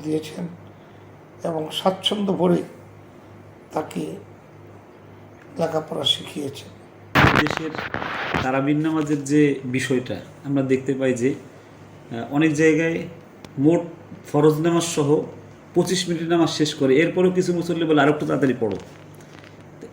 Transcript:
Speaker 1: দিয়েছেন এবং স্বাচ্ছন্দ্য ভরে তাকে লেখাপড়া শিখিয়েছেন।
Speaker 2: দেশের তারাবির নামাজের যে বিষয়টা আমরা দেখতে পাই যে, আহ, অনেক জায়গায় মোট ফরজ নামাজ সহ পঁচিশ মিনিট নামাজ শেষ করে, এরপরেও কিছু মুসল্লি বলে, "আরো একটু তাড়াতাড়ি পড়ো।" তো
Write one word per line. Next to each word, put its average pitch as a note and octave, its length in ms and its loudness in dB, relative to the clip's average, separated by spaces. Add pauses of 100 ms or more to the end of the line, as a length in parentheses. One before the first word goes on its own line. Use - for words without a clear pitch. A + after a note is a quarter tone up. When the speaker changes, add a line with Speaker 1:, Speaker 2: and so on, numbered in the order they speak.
Speaker 1:
দিয়েছেন D#3 440 -4 (960)
এবং D#3+ 280 -4
স্বাচ্ছন্দ্য G3 640 0
ভরে E3+ 300 2 (1080)
তাকে D#3+ 320 -6 (1500)
লেখাপড়া D#3+ 460 -4
শিখিয়েছেন। - 640 -6 (760)
Speaker 2:
দেশের D#3 300 -4 (720)
তারাবির C3+ 340 2
নামাজের D3+ 460 0
যে C#3+ 420 4
বিষয়টা B2+ 500 -2 (280)
আমরা C#3 200 0
দেখতে C3 300 0
পাই C3 200 0
যে, B2+ 200 0 (800)
আহ, A#2 220 -8
অনেক D3+ 200 4
জায়গায় D#3+ 540 2 (520)
মোট E3 220 4 (500)
ফরজ D3 280 4
নামাজ E3+ 240 2
সহ D3+ 380 2 (520)
পঁচিশ F3 360 0
মিনিট E3+ 140 -2
নামাজ E3 260 4
শেষ D3 260 -2
করে, C3 200 4
এরপরেও F3+ 360 4
কিছু F3+ 220 2
মুসল্লি E3 320 -2
বলে, D#3 160 4
"আরো D3 100 6
একটু D3 140 -2
তাড়াতাড়ি C#3 340 0
পড়ো।" G2+ 180 -2 (1040)
তো - 120 -16